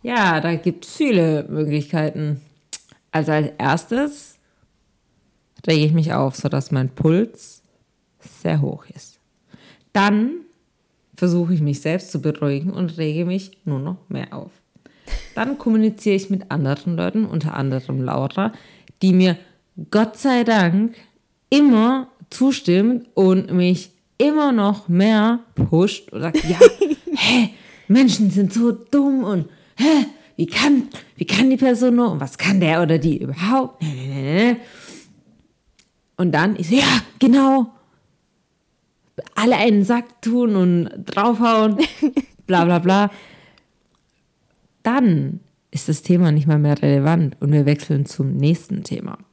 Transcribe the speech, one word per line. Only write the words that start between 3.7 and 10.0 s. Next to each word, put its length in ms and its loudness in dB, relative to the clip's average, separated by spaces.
rege 200 2
ich 60 2
mich 200 0
auf, 240 -2
sodass 340 -4
mein 200 -2
Puls 720 -2
sehr 400 -6
hoch 240 -6
ist. 240 -20
Dann 380 2